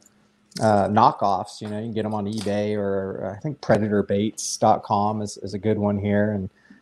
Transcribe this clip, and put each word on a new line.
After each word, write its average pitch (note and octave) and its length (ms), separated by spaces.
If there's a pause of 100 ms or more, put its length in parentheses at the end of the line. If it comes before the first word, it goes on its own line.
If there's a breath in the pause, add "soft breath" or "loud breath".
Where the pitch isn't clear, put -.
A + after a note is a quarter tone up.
(600 soft breath)
uh, G#2 260
knockoffs. G#2 720
You G#2+ 100
know, G#2 80
you A2 80
can A#2 80
get G#2 120
'em G#2+ 80
on G#2 120
eBay, G#2 520
or G2 580
I G2+ 40
think D3+ 220
predator G#2 420
baits G#2 540
dot A2 260
com G#2+ 400
is, - 140
is G2 180
a G2 40
good G#2+ 200
one G#2 180
here. G#2 340
And, F#2+ 180 (320 soft breath)